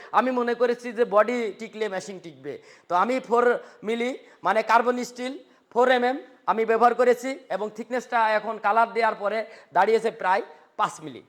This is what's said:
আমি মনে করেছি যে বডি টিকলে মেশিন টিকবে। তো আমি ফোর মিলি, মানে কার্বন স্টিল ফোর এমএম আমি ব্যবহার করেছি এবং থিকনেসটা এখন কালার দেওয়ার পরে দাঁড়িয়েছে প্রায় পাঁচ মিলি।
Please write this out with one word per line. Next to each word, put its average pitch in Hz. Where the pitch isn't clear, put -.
আমি 247
মনে 240
করেছি 240
যে 226
বডি 214
টিকলে 214
মেশিন 185
টিকবে। 139
তো 170
আমি 233
ফোর 233
মিলি, 233
মানে 208
কার্বন 240
স্টিল 247
ফোর 247
এমএম 247
আমি 220
ব্যবহার 226
করেছি 247
এবং 196
থিকনেসটা 233
এখন 214
কালার 220
দেওয়ার 220
পরে 208
দাঁড়িয়েছে 214
প্রায় 196
পাঁচ 208
মিলি। 131